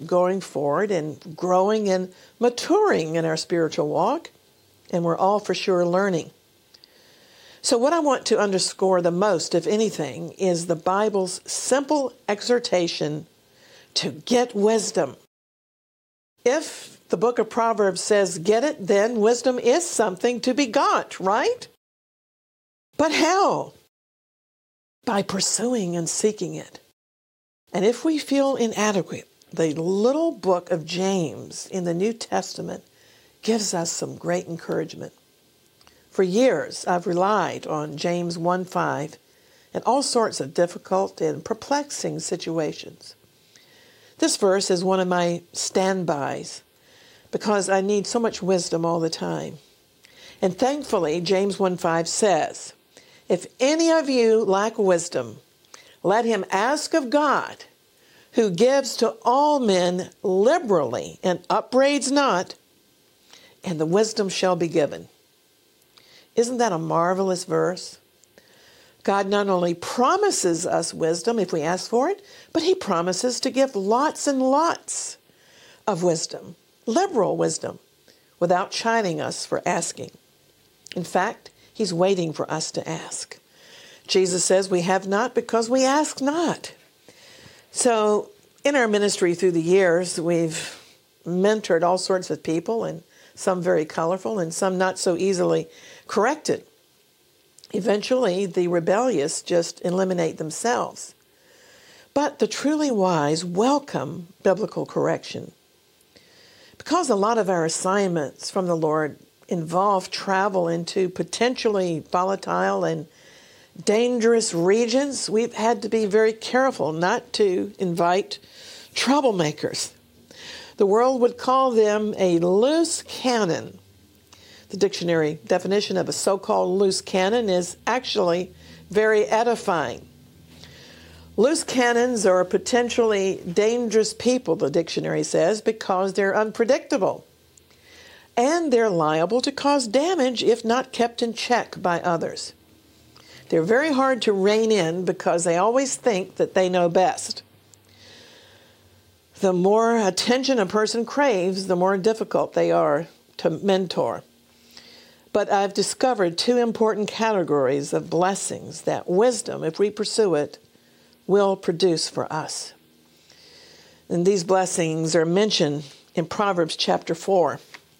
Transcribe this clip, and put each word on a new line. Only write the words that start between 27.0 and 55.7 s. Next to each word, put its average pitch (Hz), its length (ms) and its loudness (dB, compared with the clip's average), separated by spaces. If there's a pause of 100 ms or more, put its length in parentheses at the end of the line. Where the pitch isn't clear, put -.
And 180 120 -2
if 233 200 0
we 311 140 2
feel 269 360 0
inadequate, 208 720 -2 (260)
the 160 220 0
little 214 560 0
book 180 400 -2
of 160 160 -2
James 170 800 -4
in 185 180 -6
the 170 100 -2
New 202 180 -2
Testament 185 720 -8 (580)
gives 214 320 -2
us 170 160 -2
some 135 260 -8
great 175 300 -4
encouragement. 160 640 -8 (1000)
For - 120 0
years, 185 640 0
I've 175 200 -2
relied 175 600 0
on 151 300 -6
James 175 420 -4
one 180 260 -2
five 156 540 -4 (560)
in 185 100 -6
all 254 180 2
sorts 226 360 0
of 135 160 -8
difficult 185 640 -2
and 156 240 -4
perplexing 226 760 -6
situations. - 920 -8 (1040)
This 320 180 0
verse 190 340 2
is 180 140 0
one 190 160 2
of 185 80 0
my 175 340 0 (120)
standbys 165 1080 -2 (680)
because 202 400 0
I 190 100 4
need 202 260 0
so - 120 -2
much 226 240 -2
wisdom 170 420 0
all 170 160 0
the 160 80 0
time. 156 500 -6 (840)
And 185 160 0
thankfully, 202 640 0
James 190 360 0
one 180 200 0
five 165 300 0
says, - 640 0 (540)
"If 180 180 0 (140)
any 320 300 4
of 311 200 2
you 226 340 4
lack 202 340 0
wisdom, 151 600 0 (640)